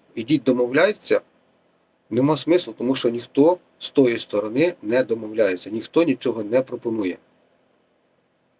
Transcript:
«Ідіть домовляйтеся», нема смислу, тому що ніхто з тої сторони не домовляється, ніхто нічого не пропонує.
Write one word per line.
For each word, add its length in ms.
«Ідіть 280
домовляйтеся», 800
нема 280
смислу, 400
тому 180
що 140
ніхто 480
з 100
тої 280
сторони 640
не 220
домовляється, 640
ніхто 340
нічого 400
не 180
пропонує. 560